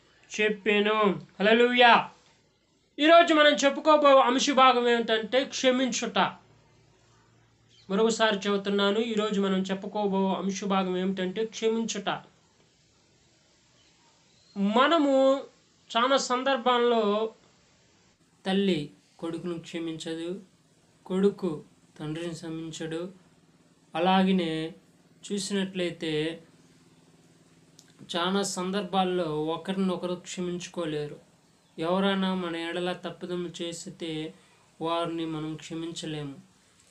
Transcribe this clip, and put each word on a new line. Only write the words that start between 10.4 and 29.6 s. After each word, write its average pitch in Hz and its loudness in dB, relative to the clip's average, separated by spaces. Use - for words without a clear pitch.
భాగం 185 0
ఏమిటంటే 190 -2
క్షమించుట. 220 -4
మనము 269 4
చాలా 254 2
సందర్భాల్లో 240 0
తల్లి 190 0
కొడుకును 165 -8
క్షమించదు, 165 -10
కొడుకు 190 0
తండ్రిని 165 -8
క్షమించడు. 160 -10
అలాగనే 180 2
చూసినట్లయితే 175 -4
చాలా 185 0
సందర్భాల్లో 180 -2
ఒకరినొకరు 180 -4